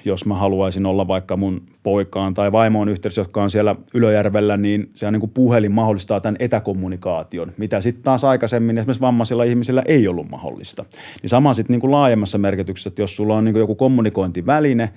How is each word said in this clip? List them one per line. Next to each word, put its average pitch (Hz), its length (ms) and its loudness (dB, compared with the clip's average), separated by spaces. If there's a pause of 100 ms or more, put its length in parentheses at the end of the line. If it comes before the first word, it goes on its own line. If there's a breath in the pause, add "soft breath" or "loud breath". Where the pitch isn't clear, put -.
jos 95 200 -4
mä 101 100 -2
haluaisin 95 500 0
olla 95 220 0
vaikka 95 300 -4
mun 95 240 -4 (220)
poikaan 98 500 -2
tai 101 180 0
vaimoon 110 380 2
yhteydessä, 101 320 -4
jotka 101 220 -4
on 101 60 0
siellä 104 260 0 (180)
Ylöjärvellä, 104 640 2
niin 101 380 0
se 107 120 -6
on 104 60 0
niinku 104 140 -2
puhelin 120 440 2
mahdollistaa 104 500 0
tän 104 180 -2
etäkommunikaation, 92 1160 -4
mitä 104 240 -4
sit 123 220 -4
taas 131 200 2
aikaisemmin 120 540 2
esimerkiksi 113 240 -2
vammaisilla 120 420 0
ihmisillä 120 440 0
ei 135 200 4
ollut 85 220 -4
mahdollista. - 560 -14 (360 loud breath)
Niin - 80 -6
sama 131 240 4
sit 113 160 -2
niinku 123 220 2
laajemmassa 120 460 2
merkityksessä, 98 500 -2
että 98 140 -8
jos 98 140 -4
sulla 107 220 0
on 110 80 2
niinku 110 140 2
joku 107 160 0
kommunikointiväline, 117 1200 0